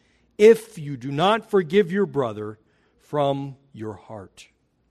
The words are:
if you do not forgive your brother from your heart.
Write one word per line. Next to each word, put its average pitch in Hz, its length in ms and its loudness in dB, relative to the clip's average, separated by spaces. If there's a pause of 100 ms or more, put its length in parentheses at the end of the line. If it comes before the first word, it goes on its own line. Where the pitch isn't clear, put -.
(380)
if 220 400 6
you 143 180 -10
do 123 140 -10
not 190 400 -2
forgive 185 420 2
your 202 140 0
brother 110 520 -6 (380)
from 139 600 -4 (180)
your 107 200 -12
heart. 101 540 -20 (420)